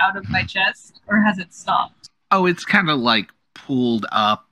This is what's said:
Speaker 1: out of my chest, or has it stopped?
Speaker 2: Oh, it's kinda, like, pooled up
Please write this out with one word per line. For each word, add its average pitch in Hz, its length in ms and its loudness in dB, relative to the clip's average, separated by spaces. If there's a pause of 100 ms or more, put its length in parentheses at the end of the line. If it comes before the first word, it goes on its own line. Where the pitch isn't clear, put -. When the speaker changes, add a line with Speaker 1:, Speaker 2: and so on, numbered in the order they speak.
Speaker 1:
out 196 160 0
of 196 140 -10
my 185 120 0
chest, - 640 -4
or 208 160 2
has 208 160 0
it 175 160 -12
stopped? - 540 -4 (220)
Speaker 2:
Oh, 190 160 4
it's 175 180 -2
kinda, 185 300 2
like, 117 360 0 (240)
pooled 120 560 -2
up 107 420 0